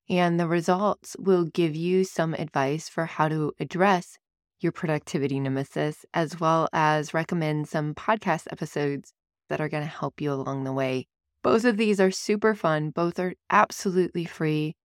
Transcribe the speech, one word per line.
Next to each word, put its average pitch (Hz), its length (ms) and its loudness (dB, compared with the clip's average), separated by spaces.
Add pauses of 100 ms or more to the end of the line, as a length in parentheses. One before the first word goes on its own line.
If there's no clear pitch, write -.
And 175 320 2
the 165 80 0
results 180 720 0
will 180 260 4
give 165 320 0
you 185 280 2
some 165 280 -2
advice 147 560 -2
for 165 160 -4
how 160 240 0
to 151 320 -2
address 180 560 0 (420)
your 170 140 -2
productivity 143 680 -2
nemesis, 139 760 -4
as 165 260 -2
well 160 320 2
as 151 400 2
recommend 156 560 -2
some 151 260 -2
podcast 202 560 -2
episodes 147 600 -4 (380)
that 147 100 -2
are 151 80 -2
gonna 151 160 -4
help 151 380 -8
you 143 100 0
along 135 320 -4
the 135 80 -4
way. 131 340 -2 (360)
Both 226 240 4
of 226 100 4
these 208 240 2
are 190 100 6
super 208 440 0
fun. 156 340 0
Both 170 300 -2
are 180 160 -2 (160)
absolutely 180 760 2
free. 151 500 -2 (100)